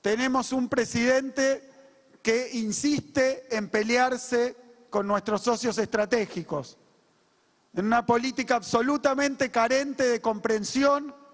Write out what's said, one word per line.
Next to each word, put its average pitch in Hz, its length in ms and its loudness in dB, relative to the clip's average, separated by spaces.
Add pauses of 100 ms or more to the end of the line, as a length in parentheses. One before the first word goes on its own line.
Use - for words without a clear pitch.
tenemos 254 440 0
un 254 180 -2
presidente 262 1000 0 (520)
que 233 320 0
insiste 262 1000 -2
en 208 140 -4
pelearse 240 880 0 (320)
con 202 180 -2
nuestros 202 360 -2
socios 233 340 0
estratégicos, 202 1000 -2 (960)
en 185 100 -2
una 233 220 2
política 247 500 0
absolutamente 269 920 0
carente 262 540 2
de 240 180 2
comprensión 247 920 0 (200)